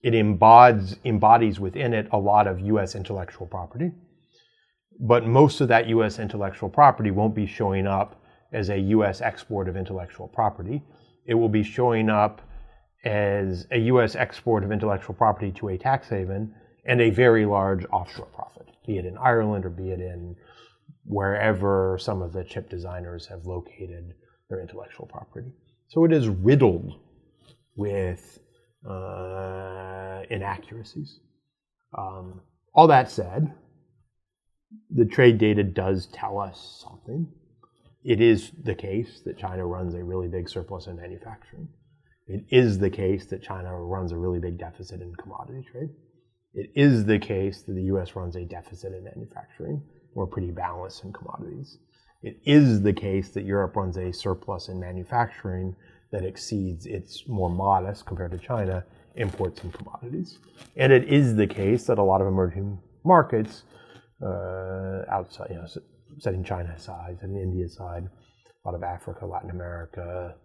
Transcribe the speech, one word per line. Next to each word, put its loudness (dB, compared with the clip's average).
It 2
embodies, 10
embodies 6
within -4
it -2
a 2
lot 4
of -4
U 0
S -2
intellectual -10
property, -8
but 4
most 6
of 2
that 4
U 4
S -4
intellectual -6
property 6
won't 2
be -2
showing -2
up -2
as -2
a -2
U 4
S -2
export -6
of -6
intellectual -10
property. -4
It 0
will 4
be 2
showing 0
up 2
as -2
a 0
U 4
S 2
export -2
of -4
intellectual -4
property 0
to -8
a -6
tax -2
haven -6
and 4
a 6
very 6
large 0
offshore -6
profit, -18
be -4
it -8
in -10
Ireland 0
or -6
be -10
it -8
in -10
wherever 0
some -6
of -8
the -8
chip -12
designers -12
have -16
located -12
their -8
intellectual -18
property. -16
So 2
it 4
is 2
riddled 2
with, -6
uh, -10
inaccuracies. -10
Um, -14
all 12
that 6
said, -4
the 4
trade 6
data 4
does -2
tell -8
us -12
something. -8
It 2
is 4
the -4
case -8
that -12
China -8
runs -6
a -10
really -6
big -8
surplus -12
in -14
manufacturing. -18
It -8
is 4
the 2
case -2
that -12
China -12
runs -8
a -8
really -4
big -8
deficit -16
in -16
commodity -16
trade. -10
It -10
is 6
the 2
case -4
that -12
the -4
U 0
S -10
runs -10
a -10
deficit -16
in -16
manufacturing. -12
We're -4
pretty -6
balanced -10
in -14
commodities. -16
It -14
is 6
the 2
case -4
that -8
Europe -2
runs -4
a -6
surplus -8
in -10
manufacturing -6
that -6
exceeds -8
its -12
more -2
modest, -2
compared -10
to -10
China, -6
imports -6
and -12
commodities. -12
And 6
it 8
is 4
the 4
case 0
that 2
a 4
lot 4
of 2
emerging -2
markets, 2
uh, -8
outside, -8
you -12
know, -14
s-, -16
setting -6
China -8
aside, -16
setting -10
India -4
aside, -12
a -8
lot -8
of -10
Africa, -12
Latin -10
America -12